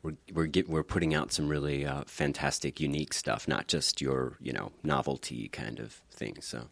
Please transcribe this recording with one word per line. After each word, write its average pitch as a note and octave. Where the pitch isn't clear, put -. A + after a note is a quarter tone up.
we're, D#2
we're E2
get-, E2+
we're D#2+
putting E2
out D2+
some D2+
really, C#2+
uh, C#2+
fantastic, -
unique C#3+
stuff, -
not -
just -
your, C2
you B1+
know, G#1+
novelty C2+
kind A#1
of A1
thing. -
So. A#1